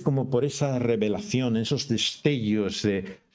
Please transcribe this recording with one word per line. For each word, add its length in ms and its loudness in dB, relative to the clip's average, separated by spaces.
como 260 0
por 160 2
esa 360 0
revelación, 760 0
esos 300 -2
destellos 960 0
de 360 0